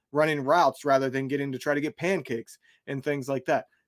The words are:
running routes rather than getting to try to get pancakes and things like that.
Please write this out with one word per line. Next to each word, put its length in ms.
running 300
routes 420
rather 260
than 180
getting 240
to 80
try 140
to 80
get 160
pancakes 600
and 160
things 240
like 180
that. 200